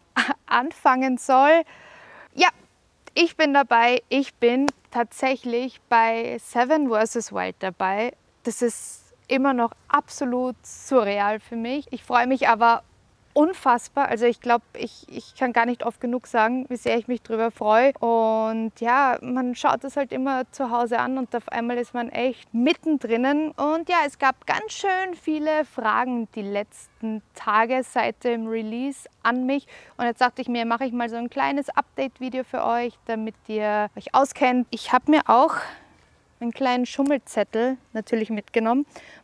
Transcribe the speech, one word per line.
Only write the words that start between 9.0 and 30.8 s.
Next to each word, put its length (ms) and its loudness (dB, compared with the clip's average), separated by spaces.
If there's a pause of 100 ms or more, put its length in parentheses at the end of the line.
immer 280 2
noch 160 0 (160)
absolut 760 -2
surreal 760 0
für 160 -16
mich. 340 -6
Ich 140 -12
freue 240 2
mich 200 0
aber 360 4 (540)
unfassbar. 720 2
Also 180 0
ich 160 2
glaub, 220 0 (100)
ich, 360 -12
ich 260 -16
kann 180 -2
gar 140 2
nicht 180 -4
oft 160 -6
genug 240 -6
sagen, 440 0
wie 60 -6
sehr 220 -2
ich 100 -6
mich 140 -4
drüber 300 -2
freue. 480 4
Und 800 0
ja, 420 2
man 320 -4
schaut 300 -2
es 120 -10
halt 160 -4
immer 400 -4
zu 200 -6
Hause 260 -2
an 220 -2
und 160 -8
auf 140 -6
einmal 280 -4
ist 160 -6
man 160 -6
echt 420 -6
mittendrin. 1000 0
Und 380 -4
ja, 80 2 (100)
es 100 -10
gab 300 -2
ganz 240 -4
schön 420 -2
viele 520 -2
Fragen 680 -2
die 80 -8
letzten 800 -8 (140)
Tage 480 0
seit 400 -4
dem 240 -2
Release 600 -6 (140)
an 240 0
mich. 220 -2 (300)
Und 80 -4
jetzt 140 -4
dachte 220 0
ich 80 -6
mir, 160 -2
mache 200 -2